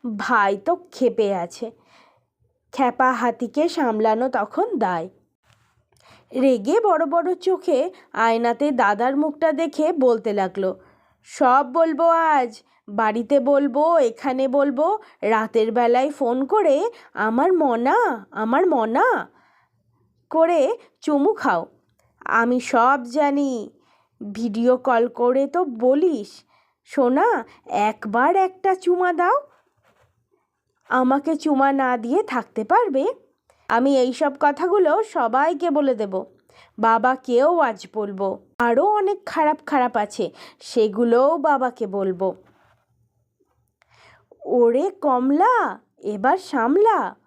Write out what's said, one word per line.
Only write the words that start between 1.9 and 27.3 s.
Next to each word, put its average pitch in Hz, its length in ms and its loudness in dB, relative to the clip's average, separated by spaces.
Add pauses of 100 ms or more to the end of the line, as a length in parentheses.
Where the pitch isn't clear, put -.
খ্যাপা 254 400 0
হাতিকে 240 560 -2
সামলানো 226 600 0
তখন 285 500 -4
দায়। 185 300 -2 (1300)
রেগে 262 460 2
বড় 339 260 0
বড় 339 280 -2
চোখে 359 560 -2 (220)
আয়নাতে 233 580 0
দাদার 240 460 0
মুখটা 302 360 0
দেখে 311 400 -2
বলতে 233 400 0
লাগলো, 190 480 -4 (420)
"সব 262 500 2
বলবো 330 360 2
আজ, 302 540 2 (260)
বাড়িতে 226 520 0
বলবো, 285 580 2
এখানে 262 500 -2
বলবো, 285 500 0 (240)
রাতের 220 500 0
বেলায় 240 380 2
ফোন 262 340 -2
করে 359 460 2 (240)
'আমার 233 380 0
মনা, 269 800 0
আমার 240 360 -2
মনা' 277 600 0 (1040)
করে 330 460 2 (240)
চুমু 302 340 0
খাও। 180 320 -2 (580)
আমি 240 360 0
সব 247 440 2
জানি, 277 640 -2 (640)
ভিডিও 233 440 0
কল 247 320 0
করে 247 380 0
তো 339 180 -2
বলিস, 254 800 0 (400)
'সোনা, 285 600 0 (220)